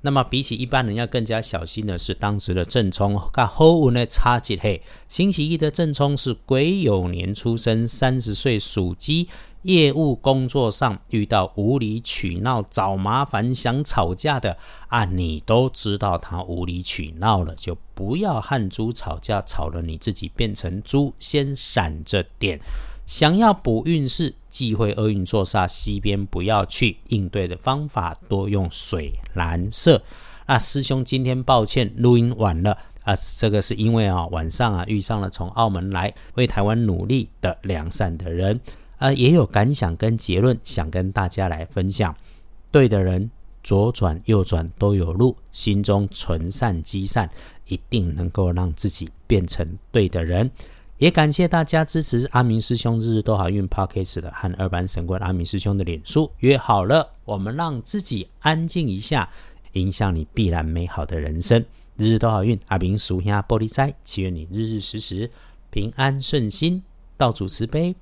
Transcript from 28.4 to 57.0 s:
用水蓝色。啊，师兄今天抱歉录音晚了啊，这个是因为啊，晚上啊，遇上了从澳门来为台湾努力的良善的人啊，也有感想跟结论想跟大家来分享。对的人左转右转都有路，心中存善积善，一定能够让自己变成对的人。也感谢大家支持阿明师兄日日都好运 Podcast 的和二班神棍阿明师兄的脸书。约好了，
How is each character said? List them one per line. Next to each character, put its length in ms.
用 240
水 400
蓝 360
色。 320
啊， 120
师 240
兄 220
今 180
天 220
抱 220
歉 320
录 200
音 200
晚 260
了 140
啊， 100
这 120
个 120
是 120
因 200
为 140
啊， 200
晚 220
上 240
啊， 140
遇 140
上 180
了 100
从 200
澳 200
门 200
来 240
为 120
台 140
湾 240
努 200
力 220
的 220
良 280
善 260
的 140
人 260
啊， 140
也 200
有 140
感 300
想 220
跟 200
结 220
论 240
想 260
跟 220
大 160
家 220
来 160
分 260
享。 240
对 160
的 160
人 260
左 260
转 360
右 180
转 340
都 160
有 160
路， 240
心 320
中 240
存 420
善 320
积 240
善， 240
一 100
定 260
能 140
够 200
让 220
自 180
己 220
变 180
成 320
对 160
的 160
人。 260
也 120
感 180
谢 200
大 160
家 180
支 180
持 300
阿 100
明 200
师 160
兄 240
日 140
日 60
都 140
好 140
运 180
Podcast 540
的 100
和 260
二 120
班 180
神 180
棍 160
阿 120
明 120
师 140
兄 160
的 80
脸 220
书。 320
约 200
好 280
了， 260